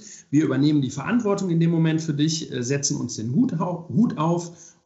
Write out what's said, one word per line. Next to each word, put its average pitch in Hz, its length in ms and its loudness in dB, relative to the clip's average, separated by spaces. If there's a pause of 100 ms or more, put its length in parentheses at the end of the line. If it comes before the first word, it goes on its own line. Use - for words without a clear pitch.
(320)
Wir 151 120 4
übernehmen 143 380 2
die 123 80 -2
Verantwortung 196 580 0
in 165 120 2
dem 170 100 4
Moment 160 320 2
für 147 120 -4
dich, 151 380 -2
äh, 127 120 -4
setzen 143 320 -2
uns 127 180 -6
den 110 180 -6
Hut 180 280 2
hau-, 175 280 -6
Hut 165 300 0
auf 170 560 -4 (120)